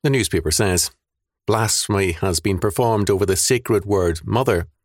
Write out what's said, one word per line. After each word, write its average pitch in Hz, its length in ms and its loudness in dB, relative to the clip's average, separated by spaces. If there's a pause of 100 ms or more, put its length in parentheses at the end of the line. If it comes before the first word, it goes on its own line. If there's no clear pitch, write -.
The 147 60 2
newspaper 98 420 0
says, 92 400 0 (540)
"Blasphemy 104 680 0
has 90 260 -2
been 95 200 -2
performed 110 500 0
over 98 160 2
the 95 100 2
sacred 113 480 0
word 92 400 0
mother." 107 460 0 (160)